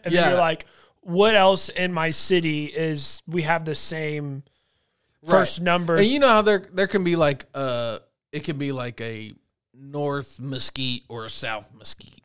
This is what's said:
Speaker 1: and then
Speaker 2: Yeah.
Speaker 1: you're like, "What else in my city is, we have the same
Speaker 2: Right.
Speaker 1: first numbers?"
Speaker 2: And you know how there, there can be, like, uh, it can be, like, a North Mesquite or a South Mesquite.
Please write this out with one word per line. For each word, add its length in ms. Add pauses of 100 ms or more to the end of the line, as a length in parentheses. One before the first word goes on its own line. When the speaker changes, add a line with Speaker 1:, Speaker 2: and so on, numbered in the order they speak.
Speaker 1:
and 100
then 100
Speaker 2:
Yeah. 60
Speaker 1:
you're 80
like, 260 (360)
"What 340
else 340
in 240
my 180
city 560
is, 600
we 160
have 220
the 100
same 680 (800)
Speaker 2:
Right. 80
Speaker 1:
first 300
numbers?" 400
Speaker 2:
And 80
you 120
know 80
how 140
there, 300
there 140
can 180
be, 120
like, 380
uh, 440 (340)
it 120
can 140
be, 140
like, 280
a 320 (400)
North 680
Mesquite 680
or 160
a 60
South 420
Mesquite. 520